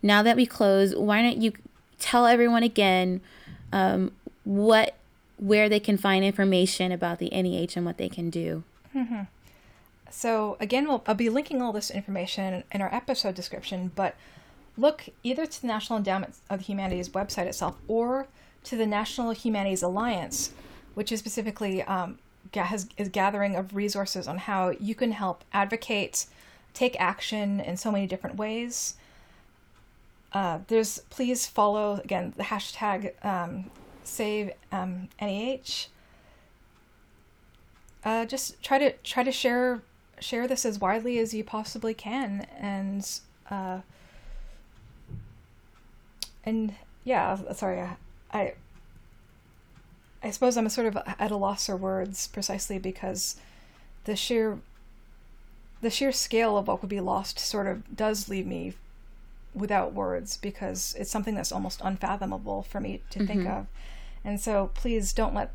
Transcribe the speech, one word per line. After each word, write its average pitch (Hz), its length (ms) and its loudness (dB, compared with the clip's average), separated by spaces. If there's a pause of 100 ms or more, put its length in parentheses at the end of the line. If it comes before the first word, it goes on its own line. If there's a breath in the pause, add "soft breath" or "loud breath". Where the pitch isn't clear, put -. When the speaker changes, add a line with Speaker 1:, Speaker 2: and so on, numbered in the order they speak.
Speaker 1:
now 208 220 8
that 233 120 8
we 247 100 8
close, 196 500 6
why 208 260 4
don't 233 200 4
you 220 120 4 (460)
tell 240 260 6
everyone 233 380 8
again, 185 580 4 (520 loud breath)
um, 190 380 4 (320)
what, 208 520 6 (420)
where 208 320 6
they 208 100 6
can 208 180 4
find 190 260 4
information 190 680 4
about 175 280 -2
the - 140 -2
N 185 120 2
E 180 120 0
H 170 180 -2
and 175 100 0
what 170 120 -4
they 185 120 -2
can 170 200 -4
do? 165 340 -4 (320)
Speaker 2:
Mm-hmm. 233 260 -2 (880 soft breath)
So 214 500 0
again, 254 280 2
we'll, 262 200 2
I'll 214 80 4
be 226 140 2
linking 277 320 0
all 233 120 0
this 208 180 -4
information 190 800 -4
in 196 100 0
our 185 120 0
episode 226 420 -2
description, 180 600 -6
but 190 200 0 (600 soft breath)
look 294 280 4 (180)
either 254 220 0
to - 160 -10
the 254 60 -4
National 220 300 -2
Endowment 190 380 -2 (140)
of 196 100 -4
the 190 60 -10
Humanities 185 440 -2
website 190 380 -4
itself - 280 -4 (120)
or 247 400 0 (380 soft breath)
to 233 120 -6
the 220 80 2
National 214 460 -2
Humanities 196 520 0
Alliance, 190 680 -2 (420 loud breath)
which 208 180 -4
is 220 80 -2
specifically, 208 640 -4
um, 185 360 -4 (320)
ga-, 208 100 -2
has, 190 260 -2 (100)
is 202 120 -4
gathering 202 460 2
of 190 200 -4
resources 196 520 -2
on 160 100 -4
how 185 320 0 (100)
you 208 160 -2
can 233 160 0
help 202 320 -4 (100)
advocate, 202 720 0 (460 soft breath)
take 247 260 2
action 202 600 0
in 185 180 -4
so 220 140 -2
many 196 160 0
different 185 300 -6
ways. 226 560 -4 (1400 soft breath)
Uh, 175 340 0
there's, 220 320 2 (100)
please 247 360 0
follow, 208 580 2
again, 180 340 -2
the 202 60 -4
hashtag, 196 720 -4 (120)
um, 185 440 -4 (340)
save, 208 480 -4 (200)
um, 185 380 -4 (100)
N 208 100 -4
E 214 220 -2
H. - 380 -6 (2250 soft breath)
Uh, 226 220 0
just - 380 -6
try 269 140 4
to, 277 140 6 (120)
try - 200 0
to 262 80 2
share, 247 500 0 (380)
share 240 280 -2
this 262 180 0
as 208 140 -2
widely 220 400 0
as 226 140 0
you 220 100 -4
possibly 220 500 -6
can, 214 520 -6 (120)
and, 196 600 -4 (300)
uh, 190 300 -4 (2750 soft breath)
and 220 300 -2 (280)
yeah, 190 340 2 (160)
sorry, 185 280 -2
I, 175 140 -8 (360)
I, 202 220 -2 (1700)
I 214 80 -6
suppose 247 260 4
I'm 220 120 2
sort 226 180 0
of 208 180 0
at 202 260 -2
a 208 60 -2
loss 202 280 0
for 202 100 -2
words 190 520 -4
precisely 196 520 -4
because 190 560 -4 (680 soft breath)
the 214 100 -2
sheer, 220 440 0 (1200)
the 233 80 2
sheer 269 220 2
scale 226 460 2
of 202 100 0
what - 140 0
would 190 80 -8
be 202 100 -2
lost 190 400 -2
sort 202 280 -2
of 190 280 -8
does 214 340 -2
leave 196 180 -4
me 180 260 -6 (800)
without 196 400 0
words 180 440 -4
because 190 600 -6
it's 190 140 -6
something 208 240 -2
that's - 160 -4
almost 185 320 -6
unfathomable 185 800 -4
for - 160 -8
me 101 300 -6
to 202 160 -2
think 190 160 0
Speaker 1:
Mm-hmm. 180 180 -2
Speaker 2:
of. 196 80 -8 (560 soft breath)
And 202 160 -4
so 202 340 2
please 226 400 0
don't 220 200 2
let - 220 -2